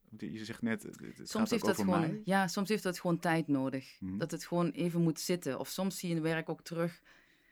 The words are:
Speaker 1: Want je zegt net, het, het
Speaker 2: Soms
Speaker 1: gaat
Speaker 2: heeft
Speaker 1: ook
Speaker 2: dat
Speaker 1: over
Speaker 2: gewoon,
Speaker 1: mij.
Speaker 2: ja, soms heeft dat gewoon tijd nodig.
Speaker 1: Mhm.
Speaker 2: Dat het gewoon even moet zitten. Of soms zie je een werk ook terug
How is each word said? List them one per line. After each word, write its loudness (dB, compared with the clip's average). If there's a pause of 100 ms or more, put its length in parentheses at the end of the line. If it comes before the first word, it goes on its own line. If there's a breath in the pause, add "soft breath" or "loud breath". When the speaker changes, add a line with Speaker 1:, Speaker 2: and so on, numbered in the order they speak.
Speaker 1:
Want -14
je -6
zegt -8
net, 0
het, -12
het -12
Speaker 2:
Soms -12
Speaker 1:
gaat 2
Speaker 2:
heeft 2
Speaker 1:
ook 6
Speaker 2:
dat 2
Speaker 1:
over 4
Speaker 2:
gewoon, 4
Speaker 1:
mij. -4
Speaker 2:
ja, 2
soms -2
heeft 2
dat 0
gewoon 2
tijd 2
nodig. 0
Speaker 1:
Mhm. -4
Speaker 2:
Dat -2
het -6
gewoon 2
even 0
moet 4
zitten. -2
Of -4
soms -2
zie -4
je 2
een 0
werk 0
ook -6
terug -4 (500 soft breath)